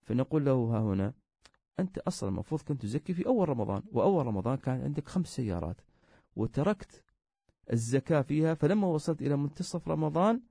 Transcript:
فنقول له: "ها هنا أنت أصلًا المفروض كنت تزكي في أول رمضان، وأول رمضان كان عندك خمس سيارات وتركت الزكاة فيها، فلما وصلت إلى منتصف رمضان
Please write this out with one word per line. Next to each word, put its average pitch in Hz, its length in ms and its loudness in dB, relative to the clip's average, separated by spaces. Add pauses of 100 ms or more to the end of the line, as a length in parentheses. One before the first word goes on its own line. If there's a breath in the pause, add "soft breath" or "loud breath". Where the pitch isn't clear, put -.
فنقول 135 420 0
له: 135 80 4
"ها 117 280 2
هنا 98 340 0 (640)
أنت 190 180 -2
أصلًا - 300 -4
المفروض 139 340 -4
كنت 139 200 -6
تزكي 135 320 -4
في 175 120 -2
أول 220 220 2
رمضان، 104 340 -2 (100)
وأول 147 340 2
رمضان 117 300 -2
كان 127 240 -4
عندك 143 280 -6
خمس 175 200 -2
سيارات 90 520 -4 (560 soft breath)
وتركت - 680 -2 (680)
الزكاة 131 500 2
فيها، 156 320 2
فلما 190 320 2
وصلت 156 360 -2
إلى 143 140 2
منتصف 147 520 -4
رمضان 160 640 2